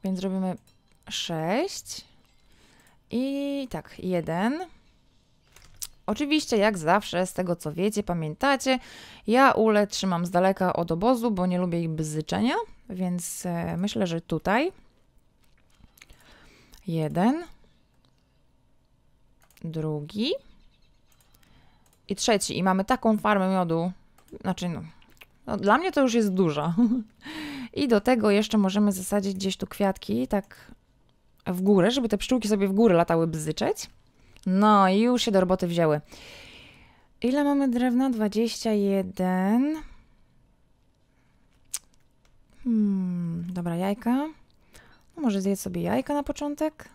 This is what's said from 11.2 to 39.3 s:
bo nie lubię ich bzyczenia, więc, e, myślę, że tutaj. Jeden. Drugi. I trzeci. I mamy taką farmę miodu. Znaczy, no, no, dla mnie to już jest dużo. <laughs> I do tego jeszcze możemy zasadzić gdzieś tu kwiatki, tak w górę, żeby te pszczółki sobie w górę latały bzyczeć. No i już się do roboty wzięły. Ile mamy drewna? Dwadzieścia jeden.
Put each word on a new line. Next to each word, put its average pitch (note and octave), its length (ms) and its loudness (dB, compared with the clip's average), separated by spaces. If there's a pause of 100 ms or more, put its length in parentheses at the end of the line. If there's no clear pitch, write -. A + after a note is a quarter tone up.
bo F#3+ 160 -2
nie F3+ 120 0
lubię E3+ 240 -2
ich E3 80 -4
bzyczenia, D#3+ 640 -2 (340)
więc, F3+ 580 -6
e, E3+ 300 -4
myślę, G3+ 300 -2
że E3 140 -4
tutaj. A3 520 -2 (2250)
Jeden. E3+ 580 0 (2250)
Drugi. D#3+ 680 -6 (1800)
I G3+ 80 -4
trzeci. - 420 0
I E3 40 -2
mamy G#3 220 2
taką A3 340 2
farmę G3+ 320 0
miodu. F3+ 420 0 (480)
Znaczy, F#3 280 -4
no, E3 140 -8 (640)
no, G#3+ 100 -4
dla G3+ 220 4
mnie F4+ 140 0
to D4+ 80 2
już B3+ 140 4
jest G#3+ 180 2
dużo. E3 420 0 (480)
<laughs> D4 520 -12
I C#4+ 140 -2
do A3 120 6
tego A3 300 4
jeszcze G#3 280 2
możemy G3+ 340 2
zasadzić F#3+ 420 -2
gdzieś F#3+ 220 -4
tu G3 100 -8
kwiatki, G#3 640 -2
tak - 440 -6 (760)
w F3+ 160 -4
górę, G3 280 6
żeby B3 180 0
te G#3+ 100 0
pszczółki A#3 300 -2
sobie G3+ 200 2
w G3 40 0
górę G#3 220 6
latały E3 320 4
bzyczeć. D#3+ 640 -4 (560)
No G3 420 6
i F#3+ 120 4
już A#3+ 220 2
się - 80 -2
do G3 100 6
roboty F#3 260 2
wzięły. E3 340 2 (1200)
Ile C4 220 2
mamy C#4 240 2
drewna? B3 420 2
Dwadzieścia A3 600 0
jeden. G3 1040 0 (3000)